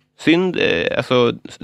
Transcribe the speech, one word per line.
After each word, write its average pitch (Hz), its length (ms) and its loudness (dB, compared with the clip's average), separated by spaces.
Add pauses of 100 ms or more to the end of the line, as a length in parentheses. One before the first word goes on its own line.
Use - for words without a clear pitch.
(180)
Synd, 175 420 2
eh, - 360 0
alltså, 123 360 0 (160)
s-, - 160 -20